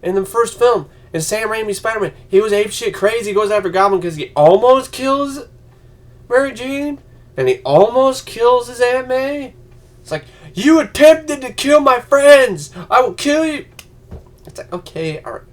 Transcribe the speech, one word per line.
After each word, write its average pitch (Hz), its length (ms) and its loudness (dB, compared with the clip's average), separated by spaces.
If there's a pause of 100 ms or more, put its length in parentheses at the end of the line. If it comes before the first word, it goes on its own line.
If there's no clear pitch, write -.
In 180 120 -4
the 196 100 -2
first 226 320 -4
film, 233 320 0 (240)
in 160 80 -4
Sam 214 280 -4
Raimi's 220 280 -6
Spider-Man, 185 360 -6 (140)
he 190 140 2
was 214 100 -2
apeshit 208 420 -2
crazy, 220 400 -2
goes 202 180 0
after 202 180 -2
Goblin 190 320 0
cause 170 140 -8
he 147 200 -12
almost 214 560 4
kills 277 480 -4 (920)
Mary 262 240 0
Jane, 277 460 -8 (360)
and 131 120 -2
he 127 120 0
almost 240 680 0
kills 240 420 0
his 240 140 -8
Aunt 254 260 -2
May. 262 460 -6 (480)
It's - 100 -16
like, 156 140 -8 (280)
You 294 260 4
attempted 302 640 4
to 254 120 -12
kill 285 260 2
my 269 200 2
friends! 262 720 4 (180)
I 247 120 2
will 233 120 0
kill 294 320 -2
you! 302 200 -8 (800)
It's - 120 -20
like, - 140 -18
okay, 160 500 -10
all 117 120 -14
right. 110 80 -14 (120)